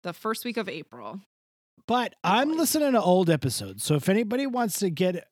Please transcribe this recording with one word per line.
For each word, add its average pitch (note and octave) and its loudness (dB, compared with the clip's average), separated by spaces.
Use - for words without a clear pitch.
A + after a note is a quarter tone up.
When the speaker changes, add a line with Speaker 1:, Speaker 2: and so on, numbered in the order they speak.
Speaker 1:
the F3 -8
first A3 -6
week A#3 -6
of G#3 -4
April. D3 -12
Speaker 2:
But A#3 -2
I'm A3+ 2
Speaker 1:
Hopefully. D#4+ -2
Speaker 2:
listening D4 2
to A#3 4
old F3+ 4
episodes. A2 -2
So D3+ 2
if D3 0
anybody A#3 2
wants A#3+ -2
to G3 0
get F3 -2